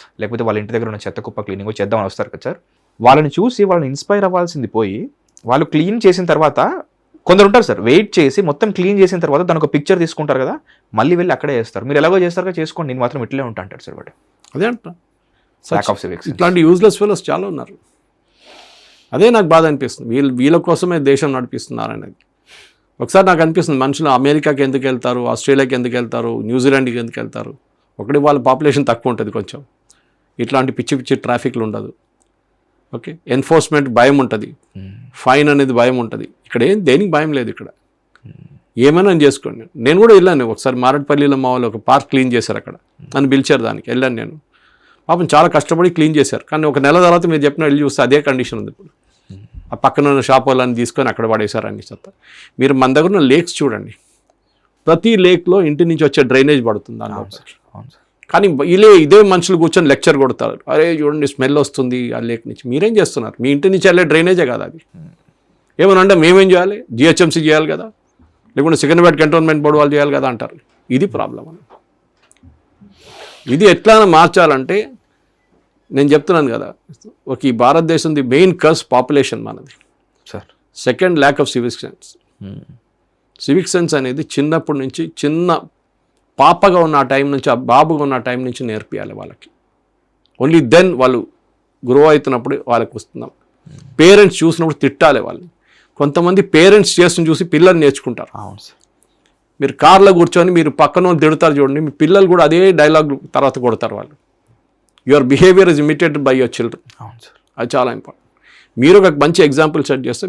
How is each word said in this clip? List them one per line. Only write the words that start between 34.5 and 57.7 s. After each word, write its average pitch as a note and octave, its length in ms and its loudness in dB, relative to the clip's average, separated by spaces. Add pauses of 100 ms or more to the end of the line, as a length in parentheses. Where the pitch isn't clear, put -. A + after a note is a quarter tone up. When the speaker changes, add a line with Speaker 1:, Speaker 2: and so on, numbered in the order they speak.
Speaker 1:
Hmm. F#2+ 180 -20 (300)
Speaker 2:
ఫైన్ C#3+ 300 2
అనేది C3+ 260 0
భయం B2+ 240 2
ఉంటది. A2 220 -12 (200)
ఇక్కడ A#2+ 240 -2
ఏం G#3+ 80 -2 (100)
దేనికి F3 280 2
భయం D#3 200 -4
లేదు, A#2+ 180 -6
ఇక్కడ G#2+ 120 -20
Speaker 1:
Hmm. - 800 -20 (400)
Speaker 2:
ఏమైనా F3 400 2
చేసుకోండి. A#2 360 -4 (220)
నేను E3 200 2
కూడా A3+ 120 8
వెళ్ళాను D3+ 380 2
ఒకసారి, B2+ 220 -4 (100)
మారట్పల్లిలో C#3+ 580 0
మా B2+ 100 -2
వాళ్ళు A#2+ 180 -2
ఒక A2+ 40 -10 (140)
పార్క్ C#3 220 0
క్లీన్ C3 220 0
చేశారు A2 280 -4
అక్కడ, - 120 -18
Speaker 1:
Hmm. - 400 -18
Speaker 2:
నన్ను C3+ 200 0
పిలిచారు C3+ 340 0
దానికి, G#2+ 240 -12
వెళ్ళాను B2+ 300 -4
నేను. A2 120 -16 (720)
పాపం F3 240 -2
చాలా D#3+ 220 4
కష్టపడి E3+ 400 0
క్లీన్ D#3 240 0
చేశారు, C3 320 -2
కానీ D#3 180 -4
ఒక C#3 160 -2
నెల D3+ 200 4
తర్వాత F3 260 2
మీరు D3+ 160 -2
చెప్పిన C#3+ 180 -4
వెళ్ళి D3 180 0
చూస్తే C#3 220 -4
అదే C3+ 220 4
కండిషన్ B2+ 340 -4
ఉంది G#2 120 -14
ఇప్పుడు. - 160 -20 (420)
Speaker 1:
Hmm. G2 120 -20 (300)
Speaker 2:
ఆ - 100 -12
పక్కన C#3+ 280 0
ఉన్న C#3 180 0
షాప్ C3 200 2
వాళ్ళని B2+ 300 0
తీసుకొని A#2+ 320 -4
అక్కడ A2+ 200 -8
పడేశారు G#2+ 380 -4
అన్ని G#2 200 -16
చెత్త. - 160 -20 (540)
మీరు C3+ 220 2
మన B2+ 160 2
దగ్గర E3 140 2
ఉన్న F#3+ 100 0 (120)
లేక్స్ E3 260 -2
చూడండి, G#2+ 340 -6 (920)
ప్రతి E3 240 2 (140)
లేక్లో F3+ 320 2 (120)
ఇంటి D3 200 0
నుంచి D#3 180 -2
వచ్చే C#3+ 240 0
డ్రైనేజ్ C3+ 380 2
పడుతుంది A2 340 -8
దానిలో. G#2+ 160 -12
Speaker 1:
అవును G2+ 180 -18
సార్, - 160 -20 (220)